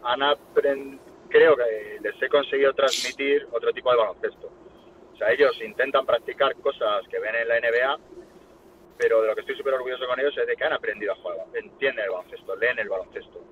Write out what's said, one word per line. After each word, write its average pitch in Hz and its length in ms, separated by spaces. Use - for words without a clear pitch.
han 123 180
apren-, 139 760
creo 156 280
que 107 440
les 104 220
he 127 60
conseguido 139 460
transmitir 139 760
otro 117 200
tipo - 180
de 123 80
baloncesto. 104 520
O - 20
sea, 107 160
ellos 135 200
intentan 131 420
practicar 123 500
cosas 104 540
que 95 100
ven 107 140
en 117 140
la 117 100
N 117 120
B 120 120
A, 135 140
pero 113 260
de 110 60
lo 107 60
que 107 80
estoy 131 140
súper 135 180
orgulloso 127 320
con 127 120
ellos 143 180
es 120 100
de 120 100
que 127 80
han 156 80
aprendido 107 400
a 92 40
jugar, 85 220
entienden 117 500
el 98 60
baloncesto, 95 460
leen 120 220
el 107 100
baloncesto - 640